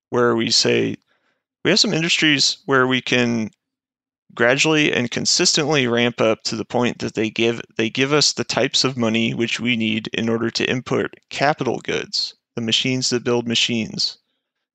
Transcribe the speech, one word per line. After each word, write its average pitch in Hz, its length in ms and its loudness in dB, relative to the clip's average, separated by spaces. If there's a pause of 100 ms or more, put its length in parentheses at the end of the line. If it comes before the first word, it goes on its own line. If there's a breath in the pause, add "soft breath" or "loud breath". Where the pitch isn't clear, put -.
where 120 260 2
we 113 160 0
say, 117 440 2 (680)
"We 143 80 2
have 214 80 2
some 202 140 0
industries 156 720 2
where 131 220 4
we 127 140 2
can 117 500 0 (840)
gradually 147 580 2
and 120 200 -2
consistently 143 760 0
ramp 117 320 2
up 110 240 2
to - 140 -6
the 104 80 -4
point 123 340 -2
that 117 140 -6
they 110 160 -2
give, 113 320 0 (160)
they 113 120 0
give 135 220 -2
us 147 220 2
the - 100 -4
types - 400 0
of 127 140 -2
money 113 360 0
which 117 280 -4
we 120 160 0
need 110 340 -2
in 113 160 -4
order 113 220 0
to - 200 -2
import 123 460 -2 (140)
capital 139 500 0
goods, - 560 -6 (200)
the 117 60 -6
machines 127 480 -2
that 120 140 0
build 120 240 0
machines, - 720 -2 (580)